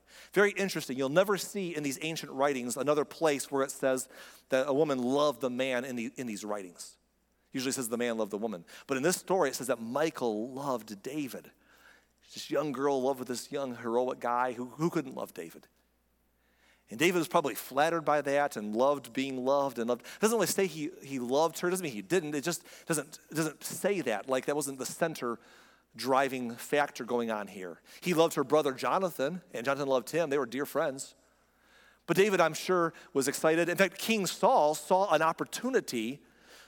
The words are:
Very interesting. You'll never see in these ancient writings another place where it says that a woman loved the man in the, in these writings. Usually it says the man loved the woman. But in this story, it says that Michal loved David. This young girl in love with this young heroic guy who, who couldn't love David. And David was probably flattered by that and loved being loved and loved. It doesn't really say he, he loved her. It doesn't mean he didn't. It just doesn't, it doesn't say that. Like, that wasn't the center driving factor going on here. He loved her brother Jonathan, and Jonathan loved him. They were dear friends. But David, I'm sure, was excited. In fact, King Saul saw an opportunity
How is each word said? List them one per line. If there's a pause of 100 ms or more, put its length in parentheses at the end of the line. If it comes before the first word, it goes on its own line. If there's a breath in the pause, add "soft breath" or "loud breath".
(320 loud breath)
Very
interesting.
You'll
never
see
in
these
ancient
writings
another
place
where
it
says (400 loud breath)
that
a
woman
loved
the
man
in
the,
in
these
writings. (560)
Usually
it
says
the
man
loved
the
woman. (240 loud breath)
But
in
this
story,
it
says
that
Michal
loved
David. (840 soft breath)
This
young
girl
in
love
with
this
young
heroic
guy
who,
who
couldn't
love
David. (1200 soft breath)
And
David
was
probably
flattered
by
that
and
loved
being
loved
and
loved.
It
doesn't
really
say
he, (140)
he
loved
her.
It
doesn't
mean
he
didn't.
It
just (220 loud breath)
doesn't, (100)
it
doesn't
say
that.
Like,
that
wasn't
the
center (580 soft breath)
driving
factor
going
on
here. (200 loud breath)
He
loved
her
brother
Jonathan, (120)
and
Jonathan
loved
him.
They
were
dear
friends. (880 soft breath)
But
David,
I'm
sure, (200 loud breath)
was
excited.
In
fact,
King
Saul
saw
an
opportunity (460 loud breath)